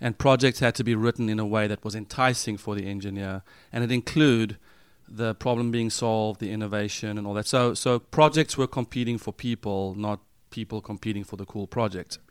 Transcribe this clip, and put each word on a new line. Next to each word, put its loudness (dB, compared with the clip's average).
and -2
projects 4
had 2
to -2
be 4
written 2
in 0
a 0
way 2
that -2
was -6
enticing 0
for -6
the -4
engineer, -6
and -2
it 0
include 4
the -4
problem 0
being 0
solved, 0
the -6
innovation, -4
and -6
all -4
that. -2
So, 2
so 0
projects 4
were 2
competing -4
for -8
people, -4
not -4
people -8
competing -6
for -12
the -10
cool -8
project. -4